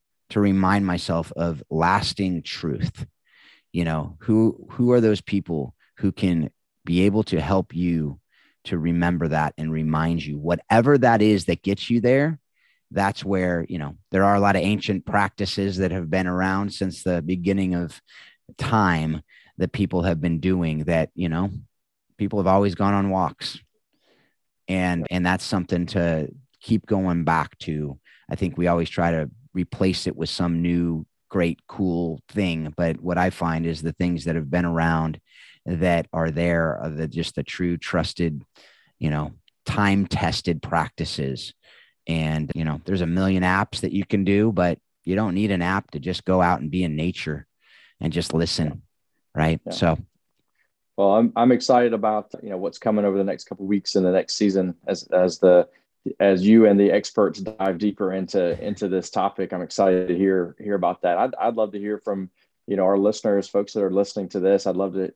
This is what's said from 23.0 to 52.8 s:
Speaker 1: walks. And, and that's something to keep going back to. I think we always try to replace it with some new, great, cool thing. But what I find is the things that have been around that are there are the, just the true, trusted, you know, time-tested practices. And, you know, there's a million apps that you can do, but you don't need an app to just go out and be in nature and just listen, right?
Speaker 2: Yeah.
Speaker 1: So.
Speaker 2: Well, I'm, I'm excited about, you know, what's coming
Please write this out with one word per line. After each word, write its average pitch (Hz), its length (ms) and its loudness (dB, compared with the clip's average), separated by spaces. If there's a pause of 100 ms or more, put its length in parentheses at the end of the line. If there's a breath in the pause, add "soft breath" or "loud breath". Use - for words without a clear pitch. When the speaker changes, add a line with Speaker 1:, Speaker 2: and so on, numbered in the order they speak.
Speaker 1:
walks. 92 480 -4 (1080)
And, 90 420 -2
and 90 160 -2
that's 92 200 0
something 90 400 -2
to 85 420 0 (320)
keep - 260 -2
going 90 380 0
back 80 360 -2
to. 76 380 -6 (320 soft breath)
I 76 60 -6
think 85 220 -4
we 87 100 2
always 85 220 2
try 85 220 0
to 78 200 -2 (220)
replace 92 540 -2
it 85 100 -4
with 80 120 -6
some 85 320 -2
new, 85 440 -2 (240)
great, 85 360 -2
cool 85 640 -4
thing. 82 480 -4
But 82 240 -2
what 85 180 -4
I 90 120 2
find 82 360 -2
is 80 160 -4
the 80 120 -4
things 87 320 -2
that 82 100 -2
have 76 160 -6
been 87 140 0
around 82 560 0 (440 soft breath)
that 85 460 0
are 82 180 -2
there 82 480 0
are 64 120 -8
the, 78 180 -6
just 80 280 -6
the - 80 -4
true, 87 340 -4
trusted, 82 640 -4 (560 soft breath)
you 78 100 -2
know, 76 220 -4 (340)
time-tested 92 960 0
practices. 80 920 -6 (520 soft breath)
And, 78 480 -2
you 80 120 -4
know, 76 180 -4
there's 90 180 -2
a 87 40 -2
million 92 380 2
apps 95 380 0
that - 120 -2
you 98 120 -2
can 98 200 0
do, 101 260 4
but 87 260 2 (280)
you 92 100 -2
don't 101 200 0
need 101 160 0
an 90 100 0
app 95 300 -2
to 76 80 -10
just 90 260 -6
go 92 160 4
out 87 180 2
and 76 100 -8
be 90 140 -2
in 78 140 -2
nature 78 500 -4 (540 soft breath)
and 82 100 -2
just 82 220 -2
listen, 82 480 -2 (520)
right? 78 320 0
Speaker 2:
Yeah. 87 60 -8
Speaker 1:
So. 82 280 2 (1000)
Speaker 2:
Well, 98 180 4
I'm, 113 200 4
I'm 120 160 6
excited 123 420 4
about, 107 400 -2 (100)
you 104 60 -12
know, 95 80 -6
what's 95 220 -6
coming 107 260 2